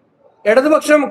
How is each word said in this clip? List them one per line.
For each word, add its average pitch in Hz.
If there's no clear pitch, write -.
ഇടതുപക്ഷം 302